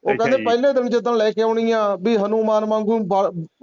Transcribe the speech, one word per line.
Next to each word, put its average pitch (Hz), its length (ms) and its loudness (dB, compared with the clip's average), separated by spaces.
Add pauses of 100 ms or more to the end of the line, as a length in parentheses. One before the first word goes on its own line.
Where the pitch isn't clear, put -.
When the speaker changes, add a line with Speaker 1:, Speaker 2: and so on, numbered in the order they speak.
Speaker 1:
ਉਹ 175 80 -2
Speaker 2:
ਅੱਛਾ 214 120 0
Speaker 1:
ਕਹਿੰਦੇ, 262 140 2
Speaker 2:
ਜੀ। 220 80 -2
Speaker 1:
"ਪਹਿਲੇ 247 280 2
ਦਿਨ 247 160 0
ਜਿੱਦਣ 240 280 0
ਲੈ 214 140 2
ਕੇ 220 100 -4
ਆਉਣੀ 226 300 0
ਆ, 208 240 0
ਵੀ 214 220 0
ਹਨੂਮਾਨ 214 480 0
ਵਾਂਗੂ 220 340 0
ਬ-, 185 480 -2 (160)